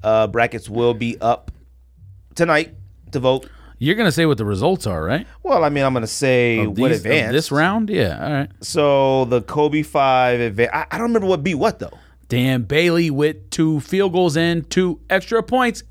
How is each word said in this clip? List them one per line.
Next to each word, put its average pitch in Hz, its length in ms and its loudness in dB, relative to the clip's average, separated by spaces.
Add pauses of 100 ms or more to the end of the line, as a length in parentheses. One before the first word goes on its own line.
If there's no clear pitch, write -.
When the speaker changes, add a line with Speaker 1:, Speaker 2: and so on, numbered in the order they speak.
Speaker 1:
Uh, 110 240 2
brackets 117 420 -2
will 117 240 2
be 117 280 -4
up - 300 -2 (840)
tonight 165 400 0 (360)
to 147 80 -4
vote. 131 300 0 (280)
Speaker 2:
You're 151 180 0
gonna 214 160 2
say 165 140 2
what 147 120 2
the 110 80 -4
results 117 420 -2
are, 82 160 -4
right? 131 240 -4 (160)
Speaker 1:
Well, 185 220 2
I 147 40 2
mean, 143 140 0
I'm 131 100 2
gonna 113 140 -2
say 123 520 2
Speaker 2:
Of 104 200 -2
Speaker 1:
what 127 120 2
Speaker 2:
these, 107 100 0
of 87 40 -10
Speaker 1:
advanced. 117 280 0
Speaker 2:
this 156 180 -2
round? 190 380 0
Yeah, 98 360 -2
all 147 60 -4
right. 143 180 -4 (120)
Speaker 1:
So 135 640 2
the 123 160 0
Kobe 151 420 0
five 131 560 2
adva-, 117 340 0
I, 156 160 -4
I - 80 -6
don't 233 100 -2
remember 220 200 0
what 175 160 0
beat 170 120 -2
what, 180 240 -2
though. - 120 -12 (380)
Speaker 2:
Dan 127 340 0
Bailey 165 480 0
with 139 380 -2
two 156 320 0
field 190 320 -2
goals 175 240 2
and 165 320 0
two 180 400 0
extra 196 340 0
points. 240 480 -2